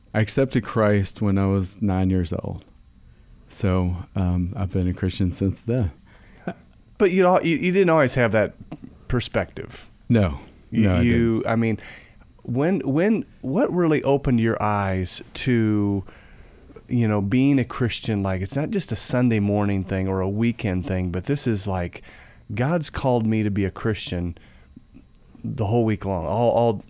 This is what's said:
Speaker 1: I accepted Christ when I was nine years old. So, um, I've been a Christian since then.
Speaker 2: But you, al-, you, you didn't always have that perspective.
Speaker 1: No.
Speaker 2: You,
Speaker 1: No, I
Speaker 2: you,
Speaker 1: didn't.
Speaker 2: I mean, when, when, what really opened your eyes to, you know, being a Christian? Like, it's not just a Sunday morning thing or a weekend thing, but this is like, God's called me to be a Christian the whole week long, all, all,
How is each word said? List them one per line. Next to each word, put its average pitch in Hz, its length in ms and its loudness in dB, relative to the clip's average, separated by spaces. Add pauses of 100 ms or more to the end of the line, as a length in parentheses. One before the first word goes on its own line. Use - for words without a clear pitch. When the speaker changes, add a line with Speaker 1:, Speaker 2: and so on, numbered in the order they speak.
(140)
Speaker 1:
I 107 60 0
accepted 127 440 0
Christ 104 560 0
when 98 200 2
I 98 80 2
was 98 340 0
nine 92 300 2
years 90 200 0
old. - 320 -6 (840)
So, 92 480 0 (200)
um, 90 400 0
I've 92 160 -4
been 92 160 0
a 90 60 0
Christian 92 380 0
since - 320 -2
then. 113 280 0 (1080)
Speaker 2:
But 202 100 4
you, 185 160 4
al-, 180 180 4
you, 165 120 2
you 180 160 0
didn't 185 180 4
always 156 240 4
have 120 200 2
that 104 200 2 (540)
perspective. - 840 -4 (200)
Speaker 1:
No. 98 280 4 (320)
Speaker 2:
You, 113 140 2
Speaker 1:
No, 95 140 4
I 120 40 4
Speaker 2:
you, 117 380 2
Speaker 1:
didn't. - 120 -4
Speaker 2:
I 113 40 0
mean, 110 240 0 (640)
when, 147 380 0
when, 170 440 0 (160)
what 175 320 0
really 160 300 2
opened 135 380 2
your 113 200 0
eyes 98 600 -2 (100)
to, 104 720 0 (840)
you 120 160 0
know, 107 140 2
being 127 400 2
a 120 60 0
Christian? 110 580 -4
Like, 95 180 -2
it's 98 140 -8
not 143 140 -4
just 196 240 -4
a - 20 -4
Sunday 123 460 0
morning 101 420 0
thing 95 240 -4
or 95 140 -2
a 95 80 -2
weekend 104 560 -2
thing, 92 260 -4
but 90 140 -6
this - 200 -4
is 104 220 -2
like, 90 340 -6 (540)
God's 147 340 -2
called 123 380 -2
me 110 160 0
to 104 80 0
be 98 140 0
a 92 40 -2
Christian 87 680 -6 (1080)
the 110 220 -4
whole 113 180 2
week 110 220 0
long, 92 200 -2
all, 113 260 0
all, 117 380 2